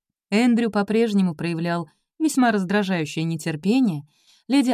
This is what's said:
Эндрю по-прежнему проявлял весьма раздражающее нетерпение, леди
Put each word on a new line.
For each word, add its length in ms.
Эндрю 420
по-прежнему 640
проявлял 540
весьма 340
раздражающее 720
нетерпение, 800
леди 260